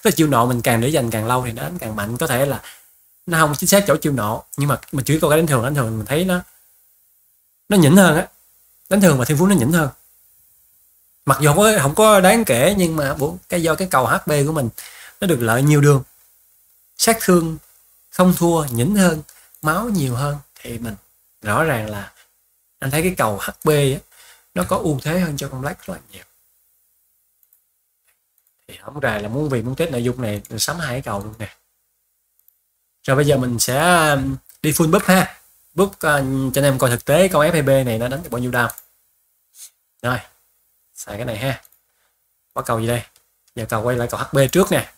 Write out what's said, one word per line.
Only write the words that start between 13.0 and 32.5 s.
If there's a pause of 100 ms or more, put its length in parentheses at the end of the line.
bộ, (100)
cái
do
cái
cầu
H (120)
B (160)
của
mình (520)
nó
được
lợi
nhiều
đường. (960)
Sát
thương (520)
không
thua,
nhỉnh
hơn, (400)
máu
nhiều
hơn (160)
thì
mình (460)
rõ
ràng
là (680)
anh
thấy
cái
cầu
H (140)
B
á, (560)
nó
có
ưu
thế
hơn
cho
con
Black
rất
là (100)
nhiều. (2500)
Thì
không
ràng
là
muốn
vì
muốn
test
nội
dung
này (160)
sắm
hai
cái
cầu
luôn
nè. (1500)